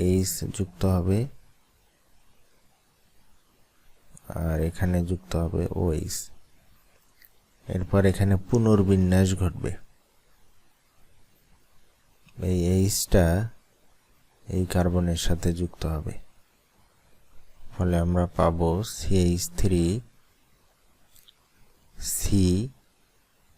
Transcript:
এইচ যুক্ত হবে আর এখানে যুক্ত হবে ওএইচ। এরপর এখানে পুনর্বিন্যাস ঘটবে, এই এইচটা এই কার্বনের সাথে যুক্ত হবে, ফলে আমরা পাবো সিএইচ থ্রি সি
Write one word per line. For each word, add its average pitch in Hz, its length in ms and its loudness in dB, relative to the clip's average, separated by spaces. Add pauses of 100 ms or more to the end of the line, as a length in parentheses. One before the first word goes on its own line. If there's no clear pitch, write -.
এইচ 95 240 2 (240)
যুক্ত - 260 -8 (120)
হবে 92 240 0 (3250)
আর 80 220 -2 (100)
এখানে 90 300 0 (120)
যুক্ত - 220 -8 (100)
হবে 87 200 -2 (180)
ওএইচ। 85 360 -2 (1500)
এরপর 95 320 -2 (100)
এখানে 98 240 2 (140)
পুনর্বিন্যাস 95 800 4 (140)
ঘটবে, - 300 -4 (2750)
এই 90 200 0 (180)
এইচটা 98 480 2 (1200)
এই 92 180 -2 (100)
কার্বনের 87 520 0
সাথে 85 220 2 (120)
যুক্ত 85 220 -6 (120)
হবে, 78 200 -8 (1600)
ফলে 90 220 0 (100)
আমরা 87 200 2 (140)
পাবো 85 320 2 (240)
সিএইচ 87 500 2 (140)
থ্রি 90 260 2 (2250)
সি - 480 0 (1120)